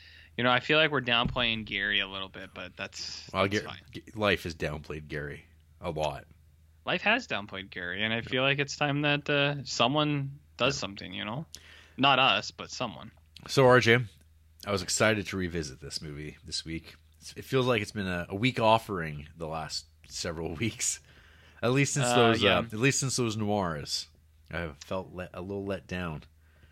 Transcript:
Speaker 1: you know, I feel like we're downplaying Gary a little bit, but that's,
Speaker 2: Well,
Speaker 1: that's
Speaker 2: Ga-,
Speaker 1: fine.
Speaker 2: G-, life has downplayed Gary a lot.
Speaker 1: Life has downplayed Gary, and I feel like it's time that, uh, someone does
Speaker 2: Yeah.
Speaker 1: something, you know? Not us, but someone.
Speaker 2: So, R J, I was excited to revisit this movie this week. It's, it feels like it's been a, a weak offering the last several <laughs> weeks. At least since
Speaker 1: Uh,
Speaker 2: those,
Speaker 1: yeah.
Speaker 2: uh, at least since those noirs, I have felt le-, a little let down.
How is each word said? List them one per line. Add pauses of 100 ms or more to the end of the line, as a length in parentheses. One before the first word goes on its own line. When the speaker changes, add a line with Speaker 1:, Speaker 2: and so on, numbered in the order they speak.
(380)
Speaker 1:
you
know,
I
feel
like
we're
downplaying
Gary
a
little
bit,
but
that's,
Speaker 2:
Well,
Speaker 1:
that's
Speaker 2:
Ga-,
Speaker 1:
fine. (140)
Speaker 2:
G-, (120)
life
has
downplayed
Gary (360)
a
lot. (600)
Speaker 1:
Life
has
downplayed
Gary,
and
I
feel
like
it's
time
that,
uh, (100)
someone (180)
does
Speaker 2:
Yeah.
Speaker 1:
something,
you
know? (520)
Not
us,
but
someone. (360)
Speaker 2:
So,
R
J, (640)
I
was
excited
to
revisit
this
movie
this
week. (260)
It's,
it
feels
like
it's
been
a,
a
weak
offering (100)
the
last (240)
several
<laughs>
weeks. (640)
At
least
since
Speaker 1:
Uh,
Speaker 2:
those,
Speaker 1:
yeah.
Speaker 2:
uh,
at
least
since
those
noirs, (440)
I
have
felt
le-,
a
little
let
down. (480)